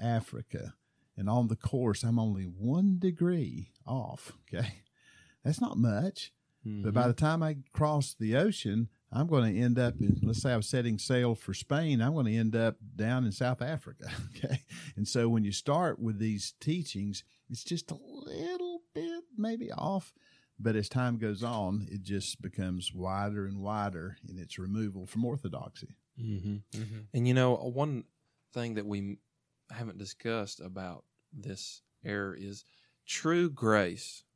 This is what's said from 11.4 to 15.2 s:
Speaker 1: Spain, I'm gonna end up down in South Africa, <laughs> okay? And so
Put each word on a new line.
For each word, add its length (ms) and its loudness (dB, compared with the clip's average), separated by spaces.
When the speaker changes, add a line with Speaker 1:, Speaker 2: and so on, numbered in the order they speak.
Speaker 1:
Spain, 480 2
I'm 120 4
gonna 180 2
end 220 4
up 220 4
down 300 2
in 80 2
South 300 0
Africa, 480 -6
<laughs> 140 -10
okay? 280 -2
And 140 -2
so 220 2